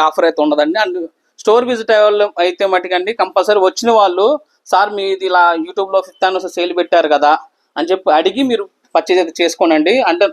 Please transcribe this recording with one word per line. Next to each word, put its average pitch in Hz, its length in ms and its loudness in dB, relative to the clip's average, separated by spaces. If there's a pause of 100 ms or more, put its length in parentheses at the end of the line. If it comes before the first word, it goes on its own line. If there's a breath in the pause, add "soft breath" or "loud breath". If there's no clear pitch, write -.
ఆఫర్ 170 180 0
అయితే 160 160 0
ఉండదండి. 151 380 0
And 180 280 -4 (340)
స్టోర్ 233 240 2
విజిట్ 233 260 -4
అయ్యే 214 120 4
వాళ్ళు 208 360 2
అయితే 175 260 -2
మట్టుకండి, 185 480 -2
కంపల్సరీ 202 460 0
వచ్చిన 190 320 0
వాళ్ళు, 208 480 2 (260)
"సార్, 196 320 0
మీది 190 280 -4
ఇలా 175 280 2
YouTube-లో 190 480 -4
ఫిఫ్త్ 190 220 -10
యానివర్సరీ 185 280 -2
సేల్ 175 260 -6
పెట్టారు 170 300 0
కదా" 147 300 2 (400)
అని 156 140 -4
చెప్పి 190 200 -2
అడిగి 190 320 0
మీరు 220 260 -4 (260)
పర్చేజ్ 180 240 0
అయితే 170 240 -4
చేసుకోనండి. 170 580 2
అంటే 185 320 0